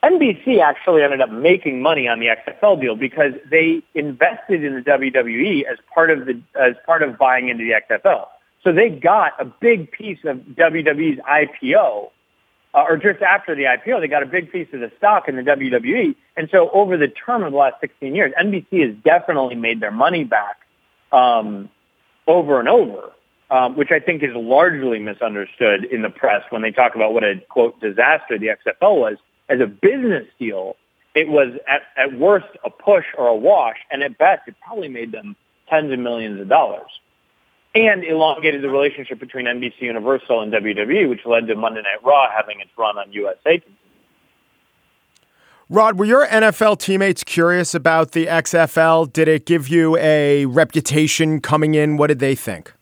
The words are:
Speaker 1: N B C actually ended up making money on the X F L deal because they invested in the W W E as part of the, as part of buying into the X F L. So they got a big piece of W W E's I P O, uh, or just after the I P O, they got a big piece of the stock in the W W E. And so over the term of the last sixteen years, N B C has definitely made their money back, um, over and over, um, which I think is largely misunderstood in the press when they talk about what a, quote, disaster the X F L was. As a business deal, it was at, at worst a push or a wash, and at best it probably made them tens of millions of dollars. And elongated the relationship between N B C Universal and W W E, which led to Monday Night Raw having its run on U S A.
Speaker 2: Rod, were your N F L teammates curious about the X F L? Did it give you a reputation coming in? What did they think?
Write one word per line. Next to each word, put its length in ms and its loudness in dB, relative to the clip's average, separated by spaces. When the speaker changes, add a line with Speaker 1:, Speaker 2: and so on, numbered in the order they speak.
Speaker 1:
N 180 4
B 240 2
C 160 2
actually 420 2
ended 200 0
up 100 0
making 500 0
money 280 0
on 100 -2
the 80 -2
X 180 0
F 160 -12
L 140 4
deal 220 -4
because 340 -2
they 320 2
invested 680 -2
in 120 -4
the 60 -8
W 300 0
W 280 -2
E 260 0
as 120 -10
part 180 4
of 140 -2
the, 160 -6
as 160 4
part 160 2
of 160 -4
buying 300 2
into 160 -6
the 100 -2
X 160 0
F 160 0
L. 240 0
So 80 2
they 160 4
got 500 2
a 60 -6
big 460 -2
piece 340 -14
of 320 -10
W 260 0
W 300 0
E's 120 -8
I 220 2
P 200 -2
O, 340 -2
uh, 120 4
or 120 0
just 240 0
after 340 0
the 120 -2
I 100 0
P 160 -4
O, 80 -2
they 80 -4
got 140 0
a 20 -6
big 260 -6
piece 220 -8
of 80 -10
the 160 -10
stock 320 0
in 80 -6
the 60 -8
W 260 -2
W 260 -2
E. 220 -2
And 160 -8
so 200 4
over 260 2
the 100 0
term 360 -4
of 100 -8
the 40 -2
last 220 2
sixteen 340 -10
years, 240 0
N 140 0
B 180 -6
C 120 0
has 120 0
definitely 500 0
made 240 -4
their 120 -6
money 340 -2
back, 320 -4
um, 560 0
over 320 2
and 80 -2
over, 460 0
um, 260 0
which 140 0
I 100 2
think 200 -4
is 140 -6
largely 640 0
misunderstood 840 -2
in 160 -6
the 80 -4
press 400 -2
when 120 -8
they 100 -4
talk 220 2
about 200 0
what 100 0
a, 120 0
quote, 320 0
disaster 580 0
the 120 -4
X 180 -6
F 140 -4
L 160 4
was. 180 -2
As 100 0
a 80 2
business 580 0
deal, 380 -8
it 120 0
was 220 2
at, 140 -2
at 200 -2
worst 300 2
a 60 -6
push 340 0
or 100 0
a 80 2
wash, 400 2
and 100 -6
at 160 -8
best 300 2
it 80 -20
probably 220 -12
made 240 -12
them 240 -16
tens 220 0
of 80 -4
millions 400 -6
of 80 -12
dollars. 420 0
And 300 2
elongated 560 0
the 80 -4
relationship 500 -4
between 260 -10
N 140 -4
B 180 -10
C 80 -10
Universal 560 -2
and 120 -8
W 200 -2
W 280 0
E, 60 2
which 180 -6
led 220 0
to 80 -2
Monday 260 -6
Night 220 -8
Raw 300 4
having 280 -6
its 160 -18
run 200 -2
on 140 -14
U 180 -6
S 60 -8
A. 160 2
Speaker 2:
Rod, 300 2
were 60 2
your 200 4
N 180 2
F 180 2
L 160 2
teammates 480 0
curious 500 0
about 380 2
the 160 0
X 240 -2
F 240 2
L? 280 4
Did 220 0
it 180 2
give 220 0
you 300 2
a 480 2
reputation 960 0
coming 340 0
in? 220 2
What 100 2
did 120 0
they 140 0
think? 380 -10